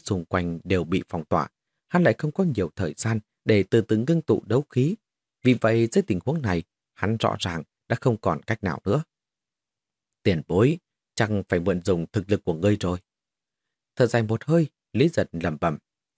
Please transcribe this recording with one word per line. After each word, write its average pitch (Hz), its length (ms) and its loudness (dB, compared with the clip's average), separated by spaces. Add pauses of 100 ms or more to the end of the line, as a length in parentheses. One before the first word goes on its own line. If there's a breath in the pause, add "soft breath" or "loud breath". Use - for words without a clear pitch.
xung 90 200 -4
quanh 85 400 -2
đều 90 200 0
bị 82 240 -2
phong 82 160 -6
tỏa, 78 240 -2 (400)
hắn 175 140 2
lại 117 160 4
không 151 120 -4
có 190 140 -2
nhiều 104 320 -2
thời 78 200 -4
gian 110 240 -2 (240)
để 104 260 4
từ 117 100 4
từ 110 160 0
ngưng 151 260 0
tụ - 240 0
đấu 127 240 0
khí. 139 240 0 (480)
Vì 127 120 4
vậy, 113 380 2
dưới 196 100 2
tình 95 220 -2
huống 156 180 -4
này, 90 200 0 (320)
hắn 110 220 -2
rõ 107 220 -2
ràng 82 240 -6 (260)
đã 117 120 -2
không 120 160 0
còn 80 260 -2
cách - 220 -6
nào 73 200 -4
nữa. 120 180 0 (1200)
"Tiền 85 260 0
bối, 123 300 2 (360)
chẳng 104 340 -2
phải 90 120 0
mượn 90 240 -2
dùng 85 280 0
thực 95 180 -4
lực 101 140 -2
của 87 100 -2
ngươi 98 260 0
rồi." 90 180 -4 (1000)
Thở 127 100 4
dài 117 160 2
một 110 220 -2
hơi, 160 220 2 (260)
Lý 131 160 2
Giật 104 240 -2
lẩm 82 280 -4
bẩm, 80 180 -2 (400)